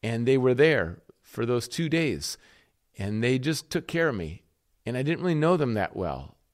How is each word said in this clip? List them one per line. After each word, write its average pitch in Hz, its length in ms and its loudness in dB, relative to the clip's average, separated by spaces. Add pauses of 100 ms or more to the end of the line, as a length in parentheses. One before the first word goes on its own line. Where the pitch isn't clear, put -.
And 117 240 -2
they 131 120 6
were 127 160 4
there 120 480 2 (180)
for - 240 -6
those 120 240 0
two 165 220 -4
days. 139 480 -2 (580)
And 107 260 -4
they 127 160 2
just 147 300 -4
took - 180 -4
care 165 220 0
of 123 80 -2
me. 85 280 -8 (420)
And 120 100 -4
I 127 60 -2
didn't 165 180 -2
really 175 140 0
know 160 240 4
them 127 160 0
that 98 200 -2
well. 73 440 -6 (160)